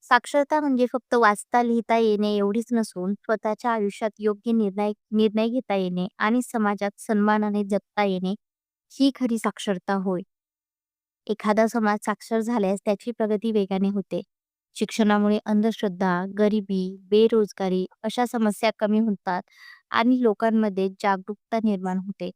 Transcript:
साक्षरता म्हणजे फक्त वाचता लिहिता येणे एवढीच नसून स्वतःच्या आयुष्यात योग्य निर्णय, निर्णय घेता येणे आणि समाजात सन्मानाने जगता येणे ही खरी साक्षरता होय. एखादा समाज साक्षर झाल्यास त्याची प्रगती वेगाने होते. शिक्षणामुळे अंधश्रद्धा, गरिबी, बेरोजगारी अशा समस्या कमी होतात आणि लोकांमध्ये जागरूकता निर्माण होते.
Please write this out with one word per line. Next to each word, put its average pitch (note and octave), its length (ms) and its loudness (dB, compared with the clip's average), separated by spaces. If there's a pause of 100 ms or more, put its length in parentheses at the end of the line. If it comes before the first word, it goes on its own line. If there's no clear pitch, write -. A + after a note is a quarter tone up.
साक्षरता C#4+ 580 2
म्हणजे C4 340 2
फक्त - 200 -4
वाचता A#3 500 2
लिहिता A#3 340 0
येणे G#3 380 2
एवढीच G#3 360 0
नसून G#3 420 -2
स्वतःच्या G#3+ 580 -4
आयुष्यात G#3+ 380 -4 (100)
योग्य G#3 320 -2
निर्णय, G#3 400 0 (200)
निर्णय G#3+ 380 2
घेता A#3 260 -2
येणे F3+ 320 -2 (100)
आणि A#3 240 0
समाजात G#3 560 -2
सन्मानाने G#3 680 0
जगता G3 400 -2
येणे F#3 320 -2 (640)
ही C4+ 160 4
खरी A#3 220 -2
साक्षरता G3+ 560 -4
होय. F#3+ 280 -2 (1040)
एखादा G#3+ 400 2
समाज G#3+ 380 0
साक्षर A3+ 340 -4
झाल्यास G#3 460 0
त्याची G#3+ 260 -4
प्रगती G#3+ 400 -2
वेगाने G3 380 0
होते. F#3+ 320 -6 (540)
शिक्षणामुळे G#3 680 2
अंधश्रद्धा, G3 800 -2 (140)
गरिबी, G3 600 0
बेरोजगारी G3 880 2 (180)
अशा A#3 220 -2
समस्या A3 540 0
कमी G#3+ 200 2
होतात G3+ 420 -2 (480)
आणि B3 340 2
लोकांमध्ये G#3+ 680 2
जागरूकता G3 720 -4
निर्माण F#3 340 -2
होते. F#3+ 380 -8